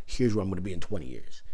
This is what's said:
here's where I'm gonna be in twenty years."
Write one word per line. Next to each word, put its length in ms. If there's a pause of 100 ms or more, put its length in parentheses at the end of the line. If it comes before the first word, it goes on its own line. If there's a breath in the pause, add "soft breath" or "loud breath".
here's 300
where 80
I'm 80
gonna 120
be 120
in 60
twenty 260
years." 380 (100)